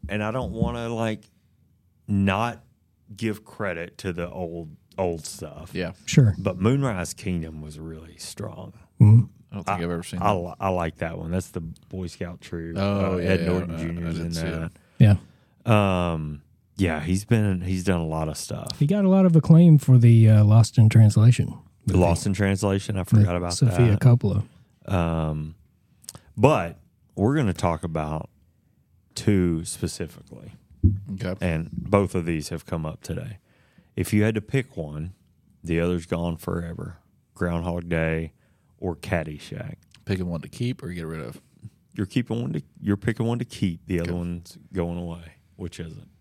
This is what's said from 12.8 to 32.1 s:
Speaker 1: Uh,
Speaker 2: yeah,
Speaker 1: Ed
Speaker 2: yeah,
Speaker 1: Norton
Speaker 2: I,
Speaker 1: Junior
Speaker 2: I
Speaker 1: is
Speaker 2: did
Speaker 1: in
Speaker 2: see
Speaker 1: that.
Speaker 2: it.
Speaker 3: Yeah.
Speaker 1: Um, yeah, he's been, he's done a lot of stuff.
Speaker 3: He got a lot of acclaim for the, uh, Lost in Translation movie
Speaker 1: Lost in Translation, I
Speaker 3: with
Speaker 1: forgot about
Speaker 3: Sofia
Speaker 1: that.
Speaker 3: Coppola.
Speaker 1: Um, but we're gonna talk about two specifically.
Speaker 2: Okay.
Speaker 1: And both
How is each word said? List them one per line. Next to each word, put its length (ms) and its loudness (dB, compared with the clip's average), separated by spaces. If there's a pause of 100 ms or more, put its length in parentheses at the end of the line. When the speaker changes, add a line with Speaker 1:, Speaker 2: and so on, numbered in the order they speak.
Speaker 1:
Uh, 40 -2
Speaker 2:
yeah, 100 -2
Speaker 1:
Ed 120 2
Speaker 2:
yeah, 60 -2
Speaker 1:
Norton 300 -4
Speaker 2:
I, 20 -10
Speaker 1:
Junior 280 -6
Speaker 2:
I 40 -6
Speaker 1:
is 60 -6
Speaker 2:
did 100 -6
Speaker 1:
in 60 -6
Speaker 2:
see 100 -6
Speaker 1:
that. 200 -6 (360)
Speaker 2:
it. 180 8 (500)
Speaker 3:
Yeah. 460 2
Speaker 1:
Um, 300 -8 (340)
yeah, 240 0
he's 240 -2
been, 360 0
he's 240 -4
done 160 0
a 60 -4
lot 220 -4
of 80 -8
stuff. 440 -12
Speaker 3:
He 60 2
got 180 0
a 40 4
lot 180 4
of 100 4
acclaim 420 8
for 180 6
the, 320 8
uh, 160 8
Lost 320 6
in 120 8
Translation 680 6 (320)
movie 140 2
Speaker 1:
Lost 260 2
in 60 0
Translation, 640 -2
I 40 -4
Speaker 3:
with 100 -6
Speaker 1:
forgot 260 4
about 180 -4
Speaker 3:
Sofia 380 2
Speaker 1:
that. 80 2
Speaker 3:
Coppola. 420 4 (460)
Speaker 1:
Um, 680 -2 (840)
but 420 2 (360)
we're 220 0
gonna 160 0
talk 320 -2
about 440 -6 (840)
two 500 0
specifically. 880 -12 (640)
Speaker 2:
Okay. 260 -6
Speaker 1:
And 320 -4
both 440 0